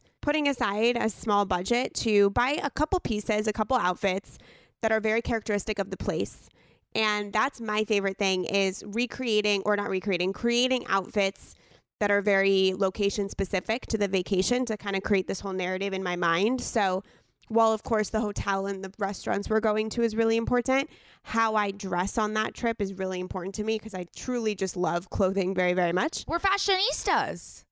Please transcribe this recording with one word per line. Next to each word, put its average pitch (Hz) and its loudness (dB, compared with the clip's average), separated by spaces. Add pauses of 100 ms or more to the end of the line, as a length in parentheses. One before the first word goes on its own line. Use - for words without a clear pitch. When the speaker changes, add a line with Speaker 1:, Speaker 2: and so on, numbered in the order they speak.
(220)
Speaker 1:
putting 294 0
aside 233 2
a 220 0
small 208 2
budget 190 0
to 202 4
buy 254 0
a - -2
couple 320 0
pieces, 208 -2
a 214 0
couple 220 0
outfits 185 -2 (440)
that 220 0
are 220 4
very 220 2
characteristic 214 -2
of 196 -4
the - -6
place. - -4 (460)
And 208 0
that's 233 0
my 214 0
favorite 196 0
thing, 190 2
is 196 0
recreating, 214 0
or 208 2
not 202 -2
recreating, 185 0
creating 240 0
outfits 196 -2 (440)
that 208 2
are 202 4
very 196 4
location 196 0
specific 202 -4
to 220 0
the 202 0
vacation 190 0
to 214 -2
kinda 196 -4
create 190 0
this 190 -4
whole 196 -6
narrative 190 -2
in 190 -4
my 180 -2
mind. 180 2
So 196 0 (460)
while, 226 4
of 214 -2
course, 214 0
the 220 -2
hotel 196 -2
and 196 -4
the 190 -10
restaurants 202 -2
we're 220 2
going 214 2
to 233 -2
is 220 0
really 226 4
important, 247 2 (340)
how 220 0
I 208 2
dress 190 -2
on 214 2
that 214 0
trip 233 -2
is 196 -2
really 185 -4
important 185 -6
to 208 -4
me 220 0
'cause 214 -10
I 180 -6 (100)
truly 233 -2
just 190 -4
love 170 0
clothing 190 0
very, 180 2
very 175 2
much. 190 -2
Speaker 2:
We're 330 -2
fashionistas. 381 0